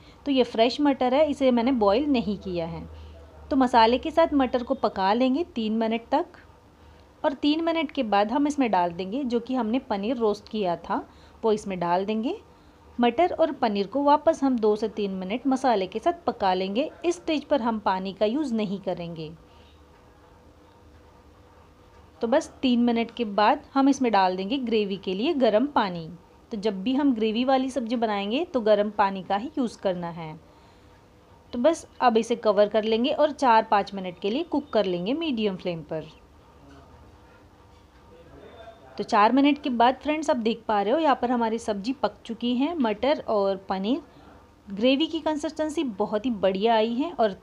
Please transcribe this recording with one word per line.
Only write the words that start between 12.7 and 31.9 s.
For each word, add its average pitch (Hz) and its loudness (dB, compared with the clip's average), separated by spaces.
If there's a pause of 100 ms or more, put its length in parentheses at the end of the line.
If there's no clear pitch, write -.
मटर 240 2
और 320 0
पनीर 202 -2
को 277 -2
वापस 302 4
हम 262 2
दो 214 4
से 220 -4
तीन 202 -6
मिनट 190 -6
मसाले 247 2
के 220 -6
साथ 339 -2
पका 208 0
लेंगे। 196 -2 (160)
इस 349 0
स्टेज 311 -4
पर 285 0
हम 220 -2
पानी 190 -2
का 214 0
यूज़ 254 -2
नहीं 208 -2
करेंगे। 170 -8 (3000)
तो 233 -2
बस 302 0 (100)
तीन 247 2
मिनट 233 2
के 240 -4
बाद 214 2 (100)
हम 277 4
इसमें 269 2
डाल 190 4
देंगे 196 -4
ग्रेवी 214 0
के 185 -6
लिए 240 -2
गर्म 240 2
पानी। 180 -2 (420)
तो 233 -8
जब 196 -4
भी 254 0
हम 277 2
ग्रेवी 220 0
वाली 262 2
सब्ज़ी 247 -4
बनाएंगे 220 -2
तो 254 -4
गर्म 208 4
पानी 196 0
का 190 -2
ही 240 -4
यूज़ 247 -4
करना 180 -4
है। 160 -12 (1200)
तो 240 -4
बस 311 2 (160)